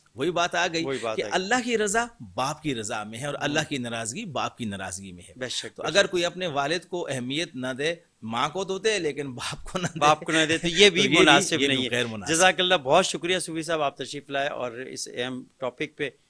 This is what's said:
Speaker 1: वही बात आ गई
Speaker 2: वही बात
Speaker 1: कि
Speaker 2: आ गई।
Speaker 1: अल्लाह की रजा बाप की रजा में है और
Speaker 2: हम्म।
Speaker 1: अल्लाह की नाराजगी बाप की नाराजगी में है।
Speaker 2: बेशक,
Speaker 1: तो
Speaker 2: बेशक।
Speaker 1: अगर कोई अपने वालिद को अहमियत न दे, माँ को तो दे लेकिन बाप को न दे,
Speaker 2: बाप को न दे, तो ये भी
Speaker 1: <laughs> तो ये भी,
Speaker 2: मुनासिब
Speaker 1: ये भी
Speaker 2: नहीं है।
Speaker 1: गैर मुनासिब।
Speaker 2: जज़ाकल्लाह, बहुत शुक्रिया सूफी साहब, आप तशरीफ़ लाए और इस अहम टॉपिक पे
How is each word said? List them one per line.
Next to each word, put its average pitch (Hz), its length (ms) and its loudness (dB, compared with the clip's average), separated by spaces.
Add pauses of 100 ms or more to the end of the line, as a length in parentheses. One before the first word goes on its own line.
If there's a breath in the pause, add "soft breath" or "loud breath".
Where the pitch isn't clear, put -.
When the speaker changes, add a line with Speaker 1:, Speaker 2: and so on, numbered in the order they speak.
(160)
Speaker 1:
वही 143 140 0
बात 170 240 0
आ 175 120 0
गई 165 180 -2
Speaker 2:
वही 135 140 -2
बात 110 180 -4
Speaker 1:
कि - 60 -2
Speaker 2:
आ - 40 -4
गई। 104 60 -4
Speaker 1:
अल्लाह 196 280 2
की 233 160 0
रजा 220 340 0 (120)
बाप 123 380 -4
की 151 120 -4
रजा 110 320 -6
में 110 140 -12
है 143 100 -6
और 143 60 -6
Speaker 2:
हम्म। - 100 -6
Speaker 1:
अल्लाह 147 200 0
की 143 140 -4
नाराजगी 117 460 -6
बाप 120 320 -4
की 120 100 -6
नाराजगी 95 460 -8
में 87 100 -18
है। - 160 -20
Speaker 2:
बेशक, 123 300 -6
Speaker 1:
तो - 140 -12
Speaker 2:
बेशक। 160 140 0
Speaker 1:
अगर 196 100 8
कोई 175 160 0
अपने 175 240 -2
वालिद 147 380 -2
को 180 160 -6
अहमियत 139 560 -4
न 127 180 -4
दे, 156 300 -4 (200)
माँ 120 260 0
को 190 140 -4
तो 190 140 -4
दे 214 200 0
लेकिन 143 360 -4
बाप - 380 -8
को 185 60 -4
न 180 40 0
दे, 165 180 -4
Speaker 2:
बाप 151 240 6
को 165 80 -2
न 160 140 4
दे, 160 120 2
तो 170 100 -2
ये 190 220 8
भी 175 100 2
Speaker 1:
<laughs> - 0 -
तो - 20 4
ये 202 60 4
भी, 151 80 4
Speaker 2:
मुनासिब 151 440 8
Speaker 1:
ये 143 80 4
भी 139 60 4
Speaker 2:
नहीं 131 100 0
है। 120 60 -4
Speaker 1:
गैर 120 160 0
मुनासिब। 110 300 -2
Speaker 2:
जज़ाकल्लाह, 180 420 4
बहुत 147 260 4
शुक्रिया 175 340 -2
सूफी 160 240 -6
साहब, 160 180 -2
आप 139 220 -2
तशरीफ़ 139 300 -10
लाए 139 160 0
और 123 340 -6
इस - 260 -10
अहम 127 360 -6 (160)
टॉपिक 147 380 -6
पे 139 140 -6 (180)